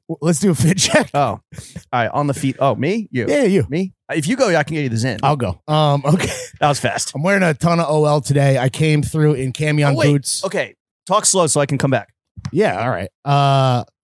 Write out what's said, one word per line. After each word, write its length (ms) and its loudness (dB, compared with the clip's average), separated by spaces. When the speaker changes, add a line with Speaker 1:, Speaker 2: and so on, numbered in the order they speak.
Speaker 1:
w-, 140 -10
let's 180 0
do 120 2
a 40 0
fit 220 2
check. 360 2
Speaker 2:
Oh. 60 0
All 220 -2
right, 140 0
on 200 -2
the 60 0
feet. 260 -4
Oh, 160 2
me? 360 -2
You? 160 -2
Speaker 1:
Yeah, 160 2
you. 260 2
Speaker 2:
Me? 240 -4
If 180 -4
you 100 0
go, 180 2
I 80 2
can 120 -8
get 80 -2
you 60 -2
the 80 -2
Zin. 260 -4
Speaker 1:
I'll 120 2
go. 320 -4
Um, 380 2
okay. 280 0
<laughs> 260 -14
Speaker 2:
That 80 2
was 140 0
fast. 340 -4
Speaker 1:
I'm 80 -6
wearing 200 2
a 100 2
ton 260 0
of 80 0
O 180 2
L 140 2
today. 380 2
I 100 0
came 340 0
through 340 0
in 180 -6
camion 400 0
Speaker 2:
Oh, 40 -2
wait. 140 4
Speaker 1:
boots. 320 -2
Speaker 2:
Okay. 320 -4
Talk 200 0
slow 220 2
so 140 2
I 40 2
can 120 -2
come 140 0
back. 180 -2
Speaker 1:
Yeah, 320 0
all 60 -2
right. 200 -4
Uh, 600 2